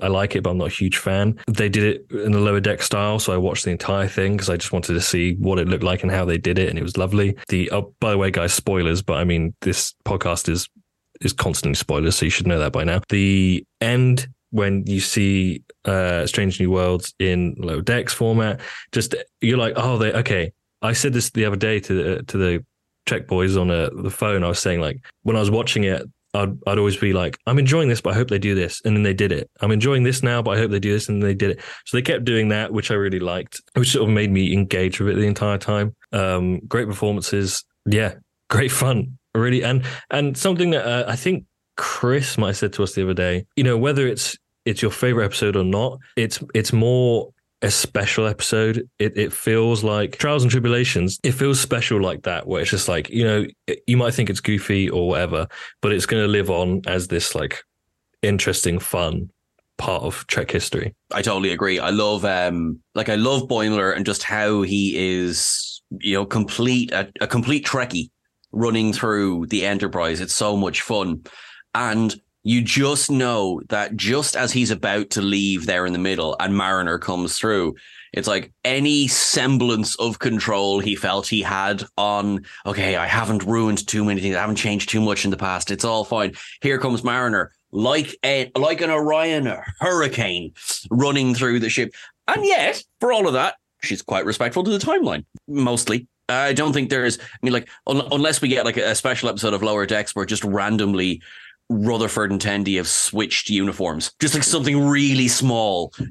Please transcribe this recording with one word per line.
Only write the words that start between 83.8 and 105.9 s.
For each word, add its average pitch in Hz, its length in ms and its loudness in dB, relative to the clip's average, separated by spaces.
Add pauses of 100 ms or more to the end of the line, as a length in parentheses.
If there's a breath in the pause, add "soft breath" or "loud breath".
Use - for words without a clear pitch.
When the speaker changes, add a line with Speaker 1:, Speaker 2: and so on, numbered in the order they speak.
Speaker 2:
too 107 160 0
many 101 160 0
things. 95 160 -2
I 87 40 0
haven't 107 160 -2
changed 104 340 -2
too 110 100 0
much 104 240 0
in 101 80 0
the 92 40 -2
past. 92 340 -4
It's 98 140 -4
all 113 200 0
fine." 107 300 -2 (280 loud breath)
Here 139 160 2
comes 120 240 -2
Mariner, 120 480 0 (220)
like 135 520 0
a, 131 300 0
like 151 280 0
an 160 80 0
Orion 151 640 0 (280)
hurricane 123 720 0 (380 loud breath)
running 131 440 2
through 120 260 0
the 110 100 0
ship. - 220 0 (360 loud breath)
And 427 180 0
yet, 330 360 2 (180)
for 247 120 2
all 208 140 2
of 143 60 2
that, 135 240 0 (260)
she's - 200 -4
quite 95 240 -2
respectful 120 380 -2
to 220 60 0
the 202 80 2
timeline, 202 460 0 (240)
mostly. 123 580 0 (220)
I 135 260 2
don't 151 180 2
think 131 160 0
there 127 160 0
is, 120 160 0
I - 220 -18
mean, 123 100 2
like, 120 160 0 (180 loud breath)
un-, 139 260 0
unless 147 280 2
we 135 80 0
get, 123 160 2
like, 117 140 -2
a 110 160 0
special 123 340 -2
episode 104 260 -2
of 95 80 -2
Lower 107 220 0
Decks 107 320 -2
where 98 80 -2
just 101 200 -4
randomly 98 760 0 (500 loud breath)
Rutherford 110 600 0
and 98 100 -2
Tendi 98 360 0
have 87 120 -2
switched - 640 -2
uniforms, 95 600 -2 (100)
just, 151 140 2
like, 147 80 0
something 143 440 2
really 139 420 4
small, 110 640 0 (180 loud breath)